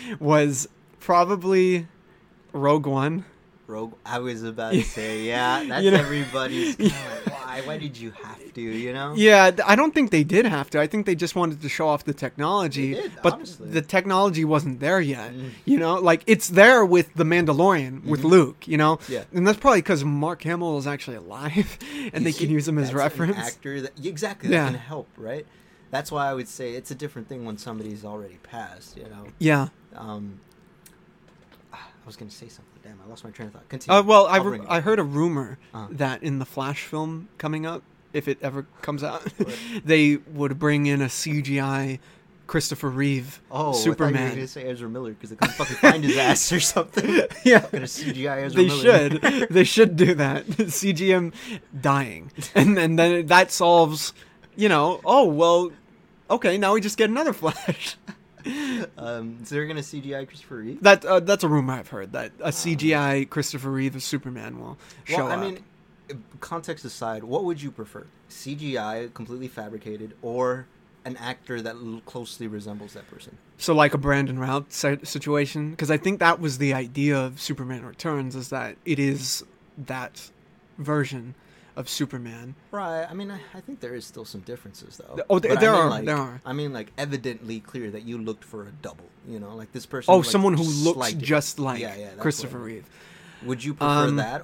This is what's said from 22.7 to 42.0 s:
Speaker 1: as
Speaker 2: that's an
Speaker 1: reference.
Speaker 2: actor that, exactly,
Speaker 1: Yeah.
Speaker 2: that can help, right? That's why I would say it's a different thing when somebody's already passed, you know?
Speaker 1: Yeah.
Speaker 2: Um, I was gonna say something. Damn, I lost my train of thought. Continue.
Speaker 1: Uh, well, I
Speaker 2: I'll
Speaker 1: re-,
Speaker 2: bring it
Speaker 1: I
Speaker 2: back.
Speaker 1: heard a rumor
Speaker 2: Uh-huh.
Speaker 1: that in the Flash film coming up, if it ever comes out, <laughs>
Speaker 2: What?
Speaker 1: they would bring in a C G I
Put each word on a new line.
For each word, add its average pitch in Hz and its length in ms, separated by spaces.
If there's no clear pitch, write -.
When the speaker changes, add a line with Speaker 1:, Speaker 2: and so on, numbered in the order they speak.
Speaker 1:
as 143 80
Speaker 2:
that's 127 80
an 139 60
Speaker 1:
reference. 147 380
Speaker 2:
actor 135 440
that, 135 240
exactly, 196 440
Speaker 1:
Yeah. 165 160
Speaker 2:
that 131 60
can 123 80
help, 131 380
right? 127 280
That's 139 180
why 143 200
I 135 40
would 127 140
say 123 260
it's 127 180
a 139 40
different 135 320
thing 127 160
when 110 140
somebody's 107 480
already 104 380
passed, 95 520
you - 80
know? 104 240
Speaker 1:
Yeah. 143 280
Speaker 2:
Um, 104 440
I - 60
was 110 100
gonna 104 160
say - 160
something. - 180
Damn, 104 220
I 104 40
lost 113 160
my 110 60
train 110 180
of - 40
thought. - 140
Continue. 180 320
Speaker 1:
Uh, 202 40
well, 202 240
I 185 100
Speaker 2:
I'll 185 80
Speaker 1:
re-, 202 60
Speaker 2:
bring 208 120
it - 80
Speaker 1:
I 170 60
Speaker 2:
back. 156 80
Speaker 1:
heard 214 140
a 180 40
rumor 143 540
Speaker 2:
Uh-huh. 107 180
Speaker 1:
that 131 320
in 139 160
the 131 60
Flash 139 400
film 160 420
coming 156 280
up, 170 180
if 147 160
it 135 120
ever 139 240
comes 147 220
out, 147 200
<laughs> - 140
Speaker 2:
What? - 200
Speaker 1:
they 147 320
would 143 420
bring 147 280
in 143 160
a 131 80
C 147 320
G 139 180
I 135 400